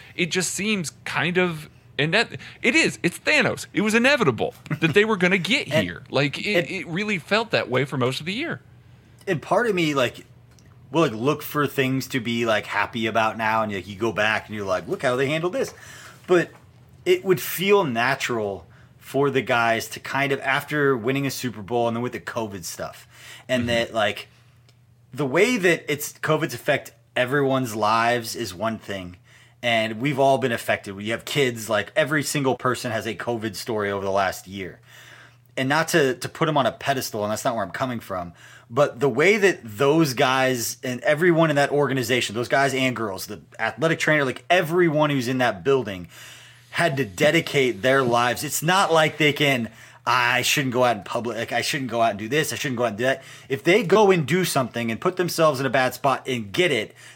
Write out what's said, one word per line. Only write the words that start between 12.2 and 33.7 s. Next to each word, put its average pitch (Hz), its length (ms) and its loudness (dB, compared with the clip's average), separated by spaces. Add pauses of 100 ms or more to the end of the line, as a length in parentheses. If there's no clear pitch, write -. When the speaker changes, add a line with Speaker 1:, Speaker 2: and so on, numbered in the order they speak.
Speaker 2:
be, 117 240 -2
like, 104 220 0
happy 104 380 -2
about 110 320 0
now. 110 260 0
And, 104 100 -4
like, 95 120 -6
you 101 120 -14
go 110 160 -2
back 104 340 0
and 107 80 -10
you're 104 100 -6
like, 92 220 -2
"Look 175 160 -6
how 123 140 0
they 135 100 0
handled 160 240 -2
this." 247 220 -6 (520)
But 175 260 2 (540)
it 180 180 2
would 185 180 2
feel 196 440 2
natural 117 840 -2 (300)
for 139 320 0
the 131 120 2
guys 117 480 2
to - 100 -12
kind 139 320 -2
of, 135 100 0
after 143 560 0
winning 135 280 -2
a 131 60 -2
Super 110 300 -8
Bowl 117 260 -2
and 113 100 -2
then 117 60 -4
with 123 80 -6
the 110 80 -10
covid 101 460 -8
stuff, - 420 -12 (400)
and 127 140 0
Speaker 1:
Mm-hmm. 120 60 -2
Speaker 2:
that, 117 260 0
like, 104 340 -2 (840)
the 143 120 -2
way 196 320 2
that 175 300 2
it's, - 320 -4
covid's 151 340 0
affect 131 380 -2 (240)
everyone's 131 600 0
lives 113 600 2
is 107 180 -6
one 107 240 -4
thing. 92 400 -12 (440)
And 110 380 0
we've 139 200 -2
all 135 180 6
been 123 140 0
affected. 104 440 -2
When 101 100 -10
you 107 60 -4
have 117 140 -6
kids, 120 440 0
like, 104 260 0
every 151 280 0
single 135 320 0
person 123 360 -4
has 107 140 -4
a 110 100 -4
covid 110 400 -6
story 104 360 -4